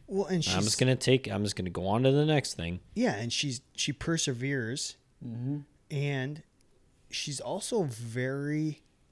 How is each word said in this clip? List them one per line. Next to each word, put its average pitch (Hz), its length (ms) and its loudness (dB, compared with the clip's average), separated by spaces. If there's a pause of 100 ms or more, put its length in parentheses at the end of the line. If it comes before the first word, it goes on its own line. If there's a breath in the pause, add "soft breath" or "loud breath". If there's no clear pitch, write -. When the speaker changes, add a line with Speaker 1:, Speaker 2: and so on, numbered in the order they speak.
Speaker 1:
Well, 196 180 0
and 185 100 0
Speaker 2:
I'm 170 60 2
Speaker 1:
she's 95 220 2
Speaker 2:
just 107 160 2
gonna 127 160 6
take, 131 340 4
I'm 104 140 0
just 101 100 -2
gonna 92 160 -4
go 87 160 -2
on 107 180 4
to 135 60 8
the 143 140 6
next 151 300 2
thing." 85 260 -4 (140)
Speaker 1:
Yeah, 214 200 2
and 117 180 -4
she's, 131 280 -2 (160)
she - 160 -2
perseveres, 135 1040 -2 (280)
Speaker 2:
Mm-hmm. 123 340 -4 (320)
Speaker 1:
and 143 520 -2 (680)
she's 135 300 -6
also 180 440 -2
very 135 960 -2 (320)